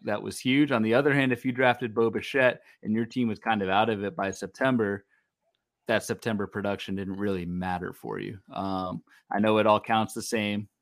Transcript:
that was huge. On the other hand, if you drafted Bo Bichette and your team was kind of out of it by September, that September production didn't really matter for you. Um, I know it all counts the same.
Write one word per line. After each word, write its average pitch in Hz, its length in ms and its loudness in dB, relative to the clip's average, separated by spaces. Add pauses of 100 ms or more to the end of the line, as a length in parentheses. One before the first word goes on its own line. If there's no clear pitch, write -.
that 104 180 -4
was 98 160 -8
huge. 135 320 2
On 117 120 2
the 110 100 2
other 139 220 4
hand, 135 180 2
if 120 140 -4
you 131 40 -2
drafted 123 440 2
Bo 117 160 2
Bichette 123 500 2 (220)
and 107 100 -2
your 113 140 0
team 123 200 -2
was 104 120 -2
kind 110 240 0
of 92 80 0
out 107 180 4
of 101 160 -2
it 92 100 -4
by 98 160 -2
September, 101 760 -2 (840)
that 107 160 2
September 104 420 -4
production 101 480 -4
didn't 95 220 -6
really 98 300 -2
matter 90 480 -4
for 52 240 -10
you. 50 200 -10 (140)
Um, 92 500 -6 (300)
I 101 80 -2
know 110 160 4
it 107 100 4
all 107 140 6
counts 110 320 0
the 113 80 -10
same. 104 480 -2 (140)